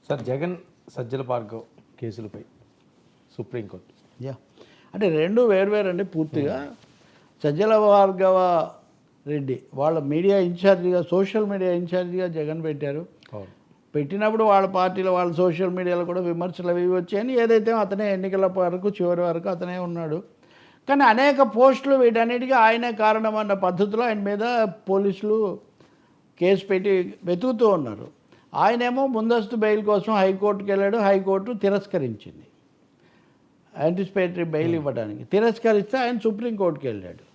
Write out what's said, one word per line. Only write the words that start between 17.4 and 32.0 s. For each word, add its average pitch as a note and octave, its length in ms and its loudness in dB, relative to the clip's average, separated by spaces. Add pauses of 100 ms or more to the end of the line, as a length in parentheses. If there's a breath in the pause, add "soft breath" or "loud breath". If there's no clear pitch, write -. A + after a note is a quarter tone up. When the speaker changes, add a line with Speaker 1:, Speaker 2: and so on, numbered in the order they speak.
Speaker 2:
ఏదైతే A3+ 320 2
అతనే G3+ 400 -2
ఎన్నికల F#3+ 340 0
వరకు, F#3 420 -2
చివరి F3 320 -2
వరకు F3 280 -2
అతనే F3+ 300 -6
ఉన్నాడు. E3+ 440 -6 (680 soft breath)
కానీ C#4 160 4
అనేక C4 380 4
పోస్టులు B3+ 520 4
వీటన్నిటికీ A#3+ 580 2
ఆయనే A#3 400 4
కారణం A3 440 2
అన్న G#3+ 160 -2
పద్ధతిలో G3 520 0
ఆయన A3 160 -2
మీద A3 440 0
పోలీసులు G3+ 920 -2 (840 soft breath)
కేసు F#3+ 260 2
పెట్టి F#3+ 480 0 (100)
వెతుకుతూ A3 440 0
ఉన్నారు. C3 480 -2 (380 soft breath)
ఆయనేమో A#3+ 520 0
ముందస్తు A3+ 500 -2
బెయిల్ G#3+ 280 0
కోసం G#3 300 0
హైకోర్టుకి G3 580 0
వెళ్ళాడు, G3 240 2
హైకోర్టు G3 560 2
తిరస్కరించింది F#3+ 960 -4 (1400 soft breath)